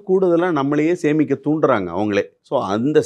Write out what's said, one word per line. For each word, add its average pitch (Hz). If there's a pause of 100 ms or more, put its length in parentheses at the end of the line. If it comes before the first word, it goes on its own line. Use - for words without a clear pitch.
கூடுதலா 185
நம்மளையே 147
சேமிக்க 151
தூண்டுறாங்க 147
அவங்களே. 101 (180)
So, -
அந்த 120